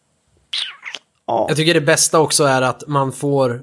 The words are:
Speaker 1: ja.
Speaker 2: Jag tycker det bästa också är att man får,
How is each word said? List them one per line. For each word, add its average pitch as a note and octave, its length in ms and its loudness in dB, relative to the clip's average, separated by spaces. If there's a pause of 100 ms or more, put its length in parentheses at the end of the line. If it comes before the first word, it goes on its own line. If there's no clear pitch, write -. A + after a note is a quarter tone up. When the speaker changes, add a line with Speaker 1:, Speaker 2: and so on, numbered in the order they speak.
(1300)
Speaker 1:
ja. - 220 0
Speaker 2:
Jag D3+ 80 0
tycker D#3+ 180 2
det D#3+ 60 4
bästa D#3+ 400 2
också D3+ 240 2
är C3 180 2
att B2+ 260 -4
man C#3 240 0
får, C3+ 500 -2